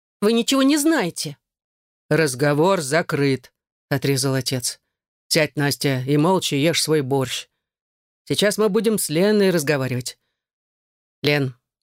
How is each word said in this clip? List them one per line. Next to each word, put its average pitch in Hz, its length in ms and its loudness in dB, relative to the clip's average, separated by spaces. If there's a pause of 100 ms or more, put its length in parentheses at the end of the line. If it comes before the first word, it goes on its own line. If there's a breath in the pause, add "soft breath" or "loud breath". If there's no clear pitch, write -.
(200)
"Вы 214 120 2
ничего 254 300 2
не 277 140 4
знаете". 254 640 -2 (680)
"Разговор 151 760 2
закрыт", 143 720 -2 (360)
отрезал 139 460 0
отец. 127 460 -4 (480)
"Сядь, 151 280 0
Настя, 139 500 -2
и 147 100 2
молча 165 400 0
ешь 151 260 0
свой 151 200 0
борщ. 131 460 -4 (760)
Сейчас 190 340 0
мы 220 100 2
будем 214 300 0
с - 100 -4
Леной 196 420 2
разговаривать". 139 680 -2 (1040)
"Лен, 139 320 0 (280)